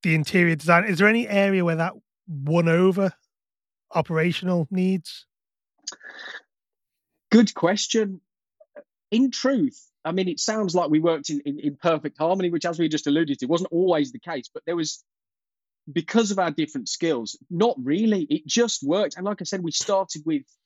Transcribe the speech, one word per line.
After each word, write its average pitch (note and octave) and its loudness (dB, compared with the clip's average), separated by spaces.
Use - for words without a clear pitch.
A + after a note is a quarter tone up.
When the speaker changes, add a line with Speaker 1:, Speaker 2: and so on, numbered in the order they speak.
Speaker 1:
the E3 2
interior E3 2
design, E3+ 4
is F#3 -2
there G3+ 6
any A3+ 2
area G3 2
where E3 0
that E3 -2
won D#3+ 0
over F#3 4
operational E3+ 0
needs? F#3 -2
Speaker 2:
Good A3 6
question. G3 0
In A#3+ 2
truth, A#3+ 0
I D#3+ -4
mean, F#3 0
it E3 -4
sounds G#3+ -2
like F3 2
we D#3 6
worked D#3+ 0
in, C#3+ -4
in, C#3+ -6
in C#3+ -4
perfect D#3 -2
harmony, F3+ 0
which, E3+ -4
as E3 -4
we E3 0
just D3+ -2
alluded D3 0
to, B2+ -6
wasn't E3+ -2
always E3+ 2
the B2 -18
case, D3+ -10
but - -14
there E3+ -4
was, D#3+ -6
because G3 0
of F#3+ -2
our E3+ 2
different D3 -6
skills, C3 -2
not F#3+ 2
really. F#3+ 0
It D3+ -4
just A#3 -2
worked. E3+ -2
And F3+ -8
like G3+ -6
I F3 -8
said, F#3 -6
we E3 -4
started F#3+ -2
with D3+ -2